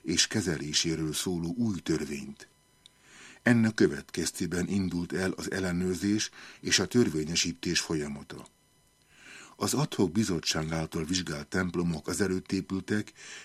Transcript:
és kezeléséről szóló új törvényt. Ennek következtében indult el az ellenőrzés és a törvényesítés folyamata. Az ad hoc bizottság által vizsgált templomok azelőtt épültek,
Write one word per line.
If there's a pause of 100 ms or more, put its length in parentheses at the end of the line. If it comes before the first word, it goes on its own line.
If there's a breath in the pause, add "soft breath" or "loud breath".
és
kezeléséről
szóló
új
törvényt. (920 loud breath)
Ennek
következtében
indult
el
az
ellenőrzés (300 loud breath)
és
a
törvényesítés
folyamata. (1120 loud breath)
Az
ad
hoc
bizottság
által
vizsgált
templomok
azelőtt
épültek, (320 loud breath)